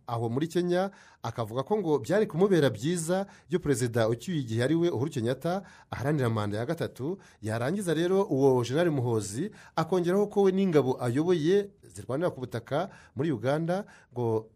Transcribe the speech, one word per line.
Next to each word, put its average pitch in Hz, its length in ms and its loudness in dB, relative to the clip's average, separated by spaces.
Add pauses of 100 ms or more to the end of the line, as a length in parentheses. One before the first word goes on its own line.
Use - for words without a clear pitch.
aho 117 220 -2
muri 139 200 -2
Kenya, 180 420 0 (320)
akavuga 117 400 -4
ko 208 140 -2
ngo 160 220 2
byari 180 280 0
kumubera 170 440 4
byiza 165 560 -2 (240)
iyo 175 100 0
perezida 117 480 0
ucyuye 143 320 -2
igihe 117 240 -2
ari 151 100 2
we 170 140 2
Uhuru 143 220 -2
Kenyatta 135 520 -2 (280)
aharanira 127 400 0
manda 104 280 -2
ya 123 80 -4
gatatu. 160 520 -6 (240)
Yarangiza 147 520 -2
rero 180 300 2
uwo 131 400 4
General 160 260 2
Muhoozi 120 600 -2 (260)
akongeraho 180 500 2
ko 202 160 0
we 190 100 4
n'ingabo 156 520 2
ayoboye 170 640 2 (260)
zirwanira 135 360 -4
ku 131 100 -10
butaka 131 480 -4 (280)
muri 151 160 -2
Uganda 160 520 -2 (300)
ngo 113 420 0